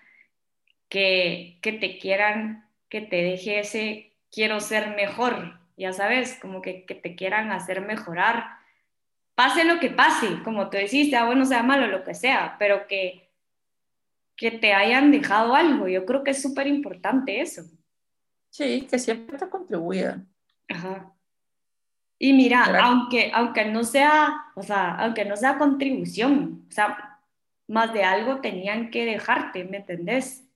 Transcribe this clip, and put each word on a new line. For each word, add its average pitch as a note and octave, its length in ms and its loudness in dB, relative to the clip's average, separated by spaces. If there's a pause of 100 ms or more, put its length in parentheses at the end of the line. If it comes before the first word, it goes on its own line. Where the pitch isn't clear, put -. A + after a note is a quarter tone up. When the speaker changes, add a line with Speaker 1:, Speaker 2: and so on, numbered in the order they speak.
(880)
Speaker 1:
que, F#3 760 0
que G#3+ 120 -4
te G3 240 -6
quieran, G#3 680 -2 (220)
que G#3+ 120 -8
te F3+ 160 -4
deje F3+ 420 -2
ese G#3+ 540 -8 (180)
"quiero G#3+ 280 -2
ser G#3 360 -4
mejor", G3+ 640 -4 (180)
ya F#3 160 -6
sabes, A#3 480 -2
como F#3+ 200 -12
que, F#3 240 -12
que F#3+ 100 -12
te F3 200 -12
quieran G#3 360 -2
hacer F#3 300 -6
mejorar. G#3+ 640 -2 (920)
Pase C4+ 280 4
lo E4 160 4
que C4 100 0
pase, B3+ 540 2
como G#3 260 -4
tú G3 80 -4
decís, B3+ 320 2
sea A#3 160 2
bueno, C4 200 4
sea B3+ 180 2
malo, C4 240 4
lo F#3+ 160 -2
que E3+ 100 -10
sea, G#3 460 -2
pero G3+ 280 2
que, F#3+ 420 -6 (1040)
que A3+ 160 -4
te A3+ 220 2
hayan A#3+ 380 6
dejado A3+ 440 4
algo. C#4 320 4
Yo F#3 180 0
creo C4+ 180 -2
que C#4 80 0
es C4+ 100 -4
súper C#4 260 -4
importante A3+ 720 -2
eso. D4+ 240 -8 (840)
Speaker 2:
Sí, C4 400 -4
que B3+ 100 -2
siempre A3+ 380 -6
te F4+ 120 -8
contribuyan. F#3+ 800 -6 (400)
Speaker 1:
Ajá. F#3+ 480 -10 (1040)
Y C4+ 120 6
mira, B3 320 8
Speaker 2:
¿Verdad? F#3 180 4
Speaker 1:
aunque, B3 500 2
aunque A#3 300 0
no A3 220 -2
sea, D4 680 2
o G3 60 -12
sea, G3 340 -2
aunque A3 280 -2
no G3+ 140 -4
sea C4+ 200 0
contribución, C4 1120 0
o - 40 -20
sea, - 500 -4 (480)
más A3+ 240 0
de G#3 100 2
algo A3 380 0
tenían G#3 500 -6
que A#3 140 -4
dejarte, A3+ 580 -4
¿me F#3+ 140 -10
entendés? G3 680 -6 (120)